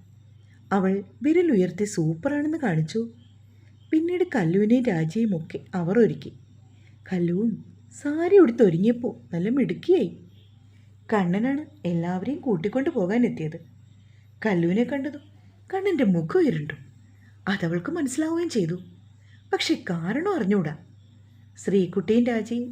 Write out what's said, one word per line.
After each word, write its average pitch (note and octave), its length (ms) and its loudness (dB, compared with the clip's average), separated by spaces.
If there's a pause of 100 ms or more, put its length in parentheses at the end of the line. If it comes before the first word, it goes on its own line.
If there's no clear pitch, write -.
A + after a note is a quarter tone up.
(720)
അവൾ F#3+ 220 2 (280)
വിരലുയർത്തി B3+ 640 2
സൂപ്പറാണെന്ന് F#3 720 -2
കാണിച്ചു. E3 440 -2 (840)
പിന്നീട് F4 420 0
കല്ലുവിനെയും G#3+ 560 2
രാജയെയും G3 500 0
ഒക്കെ - 240 -8 (140)
അവർ F3+ 260 0
ഒരുക്കി. G3 320 2 (760)
കല്ലുവും F3+ 460 0 (440)
സാരി E4 440 2
ഉടുത്തൊരുങ്ങിയപ്പോൾ A#3 760 4 (140)
നല്ല F3 220 -4
മിടുക്കിയായി. A#3 640 2 (960)
കണ്ണനാണ് A3 540 0 (220)
എല്ലാവരെയും F3+ 560 -2
കൂട്ടിക്കൊണ്ട് A#3 480 -2
പോകാനെത്തിയത്. F#3+ 680 -2 (840)
കല്ലുവിനെ F#3 420 2
കണ്ടതും C#4 400 -6 (460)
കണ്ണൻ്റെ F#4+ 360 0
മുഖം F3+ 380 2
ഇരുണ്ടു. D#3 320 -2 (720)
അതവൾക്ക് F3+ 440 -2
മനസ്സിലാവുകയും D#4+ 580 -2
ചെയ്തു. F3+ 280 -2 (680)
പക്ഷെ F#4 260 -2 (100)
കാരണം G3 500 -2
അറിഞ്ഞൂടാ. G3 400 0 (840)
ശ്രീകുട്ടിയും G3 680 0
രാജയും A#3+ 460 -4